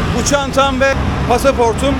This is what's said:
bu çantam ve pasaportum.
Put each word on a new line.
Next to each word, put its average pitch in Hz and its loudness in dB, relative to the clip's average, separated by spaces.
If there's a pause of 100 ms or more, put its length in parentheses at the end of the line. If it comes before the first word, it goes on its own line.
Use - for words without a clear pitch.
(180)
bu 240 -2
çantam 269 0
ve 269 2 (360)
pasaportum. 247 0